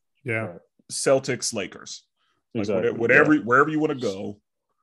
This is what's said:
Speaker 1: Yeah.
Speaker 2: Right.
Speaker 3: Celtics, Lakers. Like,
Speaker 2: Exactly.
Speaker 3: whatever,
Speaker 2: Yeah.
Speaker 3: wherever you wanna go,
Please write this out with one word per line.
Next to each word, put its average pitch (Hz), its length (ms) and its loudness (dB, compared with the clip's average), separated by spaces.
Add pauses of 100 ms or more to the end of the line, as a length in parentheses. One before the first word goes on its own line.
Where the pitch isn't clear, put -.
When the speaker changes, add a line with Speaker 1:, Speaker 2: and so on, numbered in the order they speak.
(240)
Speaker 1:
Yeah. 113 220 -4
Speaker 2:
Right. 87 140 -16 (300)
Speaker 3:
Celtics, 131 640 -2
Lakers. - 500 -10 (500)
Like, 110 80 -4
Speaker 2:
Exactly. 110 300 -2
Speaker 3:
whatever, 135 420 4
Speaker 2:
Yeah. 151 80 2
Speaker 3:
wherever 131 280 4
you 151 100 -2
wanna 151 160 0
go, 104 440 -6 (420)